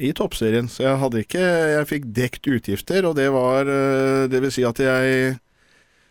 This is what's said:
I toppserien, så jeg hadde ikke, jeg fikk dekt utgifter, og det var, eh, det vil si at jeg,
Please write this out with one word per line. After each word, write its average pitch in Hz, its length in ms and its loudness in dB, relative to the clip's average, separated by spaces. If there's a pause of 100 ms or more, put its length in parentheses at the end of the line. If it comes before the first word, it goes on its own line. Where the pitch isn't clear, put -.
I 135 120 0
toppserien, 120 560 -2
så 127 140 -4
jeg 135 160 0
hadde 120 220 -2
ikke, 180 220 -2 (320)
jeg 147 120 -2
fikk 143 300 -6
dekt 131 320 -2
utgifter, 151 560 -2
og 160 120 0
det 135 120 2
var, 131 360 2
eh, 135 640 2
det 131 120 2
vil 135 120 0
si 123 120 2
at 117 120 -4
jeg, 131 540 2 (760)